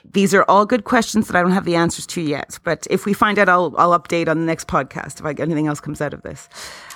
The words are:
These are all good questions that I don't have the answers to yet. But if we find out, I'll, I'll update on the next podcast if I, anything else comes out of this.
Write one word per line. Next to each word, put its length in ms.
These 220
are 120
all 200
good 160
questions 440
that 80
I 60
don't 100
have 140
the 100
answers 320
to 140
yet. 420
But 280
if 140
we 80
find 260
out, 100
I'll, 280
I'll 220
update 280
on 120
the 60
next 220
podcast 520
if 60
I, 160
anything 260
else 120
comes 220
out 120
of 80
this. 260